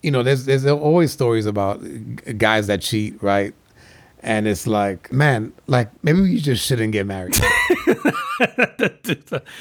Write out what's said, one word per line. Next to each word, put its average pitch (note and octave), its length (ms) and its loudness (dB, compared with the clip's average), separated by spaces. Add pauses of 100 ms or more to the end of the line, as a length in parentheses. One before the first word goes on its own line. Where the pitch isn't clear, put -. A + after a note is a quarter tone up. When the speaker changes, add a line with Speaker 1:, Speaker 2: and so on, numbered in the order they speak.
Speaker 1:
you D#3+ 80 0
know, B2+ 100 2
there's, C3 240 0
there's C3+ 200 2
always D3+ 460 4
stories A2+ 340 0
about G2+ 360 -2
g-, A#2 520 -12
guys G#2+ 340 2
that G2 140 0
cheat, G#2+ 420 -4
right? G2 300 0 (680)
And A2 260 -2
it's G#2 200 -2
like, G2+ 460 -2
man, B2+ 400 2 (140)
like, B2 220 0 (140)
maybe E3 180 2
you F#3 200 2
just C#3 240 -2
shouldn't A2+ 260 0
get G2+ 140 -2
married. F#2+ 280 -6
Speaker 2:
<laughs> - 520 0
Dude, - 1400 -2
that C#3+ 160 -6 (180)